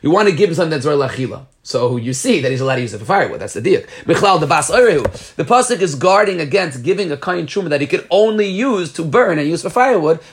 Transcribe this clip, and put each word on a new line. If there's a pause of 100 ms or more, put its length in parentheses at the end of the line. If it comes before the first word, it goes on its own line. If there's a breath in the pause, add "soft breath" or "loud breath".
You
want
to
give
him
something
that's
Roy
Lachila. (160)
So
you
see
that
he's
allowed
to
use
it
for
firewood.
That's
the
diak. (160 loud breath)
Michlal
the
Bas
Orehu.
The
pasuk
is
guarding
against
giving
a
Kayin
Truma
that
he
could
only
use
to
burn
and
use
for
firewood. (140 loud breath)